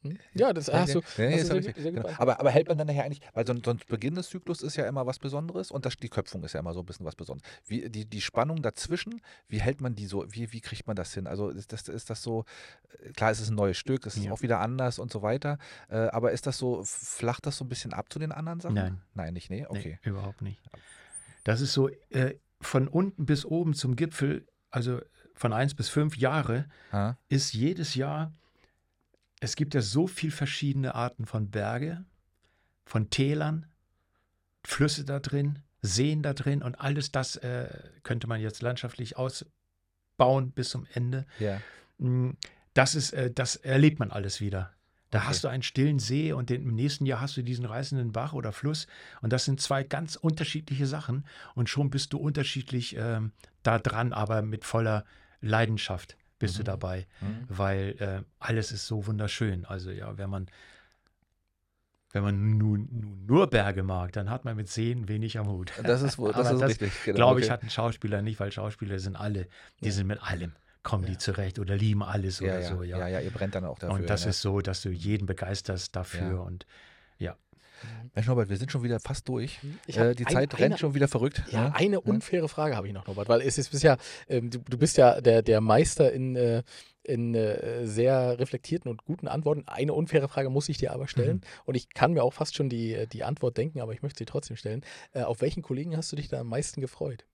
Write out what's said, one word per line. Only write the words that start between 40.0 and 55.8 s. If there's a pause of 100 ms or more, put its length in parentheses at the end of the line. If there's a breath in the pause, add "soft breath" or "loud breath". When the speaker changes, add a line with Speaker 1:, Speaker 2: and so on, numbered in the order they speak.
Speaker 3:
bis
zum
Ende. (100)
Speaker 2:
Ja. (380 loud breath)
Speaker 3:
Mm, (420 loud breath)
das
ist,
äh,
das
erlebt
man
alles
wieder. (380)
Da
Speaker 2:
Okay.
Speaker 3:
hast
du
einen
stillen
See
und
den,
im
nächsten
Jahr
hast
du
diesen
reißenden
Bach
oder
Fluss (340 loud breath)
und
das
sind
zwei
ganz
unterschiedliche
Sachen (280 loud breath)
und
schon
bist
du
unterschiedlich,
ähm, (280 soft breath)
da
dran,
aber
mit
voller (360 soft breath)
Leidenschaft (220)